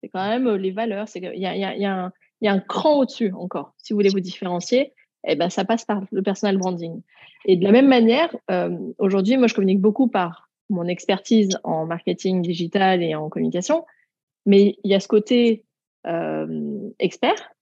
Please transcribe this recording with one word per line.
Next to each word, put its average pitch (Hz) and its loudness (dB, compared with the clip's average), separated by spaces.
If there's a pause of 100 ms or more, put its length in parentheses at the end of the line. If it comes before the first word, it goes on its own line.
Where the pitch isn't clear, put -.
C'est - -14
quand 190 -6
même, 240 0
euh, 214 2
les 190 -2
valeurs. 214 -6
C'est 175 -14
que, 180 -10
il - -10
y 190 -4
a, 175 -6
il 196 -4
y 196 -2
a, 190 -6
il - -6
y 202 -2
a 190 -4
un, 185 -10 (280)
il 220 0
y - 4
a 202 2
un 190 2
cran 294 0
au-dessus 226 -2
encore. 175 -10
Si - -10
vous 208 -2
voulez 196 4
vous 196 0
différencier, 180 -2 (340)
eh 156 2
ben, 170 -2
ça 190 -4
passe 226 -2
par 202 -4 (100)
le 190 -2
personal 190 -2
branding. 175 -6 (420)
Et 185 6
de 175 0
la 196 6
même 269 8
manière, 254 4 (160)
euh, 175 -2 (220)
aujourd'hui, 196 2
moi, 247 4
je 220 -2
communique 196 2
beaucoup 214 2
par 180 -4 (220)
mon 175 -4
expertise 196 0
en 160 -4
marketing 175 -2
digital 180 0
et 160 -2
en 156 -8
communication, 180 -4 (580)
mais 202 6
il 196 0
y 196 4
a 196 2
ce - -14
côté, 226 2 (420)
euh, 156 -6 (200)
expert. - -4